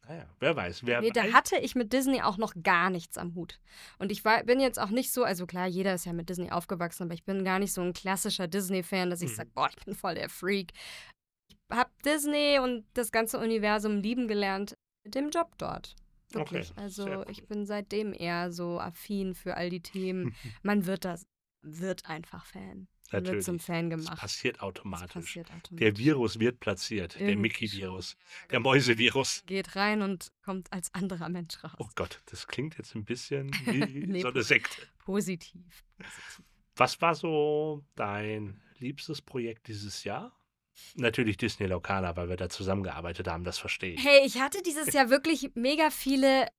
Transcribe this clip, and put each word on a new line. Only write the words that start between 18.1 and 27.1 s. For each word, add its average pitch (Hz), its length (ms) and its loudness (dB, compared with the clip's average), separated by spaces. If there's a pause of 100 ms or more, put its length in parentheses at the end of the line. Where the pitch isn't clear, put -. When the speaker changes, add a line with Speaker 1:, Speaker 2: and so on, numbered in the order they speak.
Speaker 2:
eher 175 400 -2
so 175 280 -4
affin 190 560 -4
für - 200 -6
all 175 140 -2
die 180 120 -6
Themen. 185 520 -4 (100)
Speaker 1:
<laughs> - 200 -12
Speaker 2:
Man 202 220 2
wird 190 180 -4
das, 180 220 -8 (380)
wird 170 460 -6
einfach 165 340 -12
Fan. 190 440 -16 (240)
Man 185 140 0
wird 190 160 0
zum 180 140 -2
Speaker 1:
Natürlich. 165 60 -8
Speaker 2:
Fan 170 280 -2
Speaker 1:
Das 165 100 -4
Speaker 2:
gemacht. 160 200 -8
Speaker 1:
passiert 110 360 -4
Speaker 2:
Das - 60 -10
Speaker 1:
automatisch. 92 500 -8
Speaker 2:
passiert 170 380 -12
Speaker 1:
Der 165 60 -16 (340)
Speaker 2:
automatisch. 101 80 -4
Speaker 1:
Virus 123 420 4
wird 120 200 2
platziert. 98 560 -4